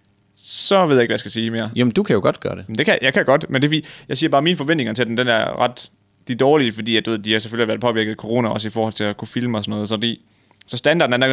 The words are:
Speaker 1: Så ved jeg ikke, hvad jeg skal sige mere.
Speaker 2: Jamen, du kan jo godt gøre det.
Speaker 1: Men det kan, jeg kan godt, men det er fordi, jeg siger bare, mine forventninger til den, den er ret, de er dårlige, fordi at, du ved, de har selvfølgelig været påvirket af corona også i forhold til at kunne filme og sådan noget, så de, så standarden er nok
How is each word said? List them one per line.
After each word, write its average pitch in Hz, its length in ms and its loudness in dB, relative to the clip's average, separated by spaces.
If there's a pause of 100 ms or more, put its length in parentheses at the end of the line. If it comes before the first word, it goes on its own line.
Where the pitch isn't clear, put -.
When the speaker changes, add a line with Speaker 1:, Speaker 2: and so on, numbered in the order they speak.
(360)
Speaker 1:
Så - 500 2
ved 143 100 4
jeg 123 60 6
ikke, 113 80 0
hvad 113 40 -2
jeg 98 60 -4
skal 104 120 -12
sige 113 180 -2
mere. 113 260 -4
Speaker 2:
Jamen, 123 160 4
du 196 100 2
kan 208 120 2
jo 101 60 2
godt - 200 0
gøre 98 160 -6
det. 92 120 -12
Speaker 1:
Men 110 100 -6
det 151 80 0
kan, 202 160 4
jeg 131 120 2
kan 196 100 2
godt, - 260 2
men 131 120 0
det 147 60 4
er - 20 -4
fordi, 156 160 -2 (220)
jeg 131 100 -4
siger 151 120 0
bare, 139 120 4
mine 170 140 2
forventninger 139 360 -2
til 113 140 -2
den, 113 100 -4
den 123 120 0
er 113 320 0
ret, 123 300 -4 (380)
de 131 40 -4
er 117 40 -6
dårlige, 131 360 4
fordi 110 240 -2
at, 107 100 0
du 117 40 -2
ved, 113 80 -2
de 104 140 -2
har 110 60 2
selvfølgelig 110 300 -2
været 107 120 -2
påvirket 110 300 0
af 107 60 -8
corona 117 320 -2
også 107 200 -4
i - 20 -10
forhold 110 220 -2
til 107 120 -4
at 101 120 -4
kunne 110 120 -12
filme 120 300 -4
og 101 60 -6
sådan 104 100 -6
noget, 104 140 -4
så 110 80 -2
de, 113 200 -2 (500)
så - 100 -10
standarden 147 360 2
er 123 40 2
nok 131 160 2